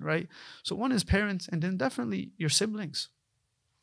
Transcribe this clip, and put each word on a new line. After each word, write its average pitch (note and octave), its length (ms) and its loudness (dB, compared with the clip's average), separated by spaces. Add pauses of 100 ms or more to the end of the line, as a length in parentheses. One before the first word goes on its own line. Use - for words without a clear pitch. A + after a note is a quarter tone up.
right? D#3+ 280 -2 (360)
So - 100 -4
one A#3+ 160 0
is A#3 140 2
parents, G3 440 2
and D#3+ 140 0
then F#3 140 0
definitely A#3 600 -2
your D#3 140 0
siblings, G#3 580 0 (760)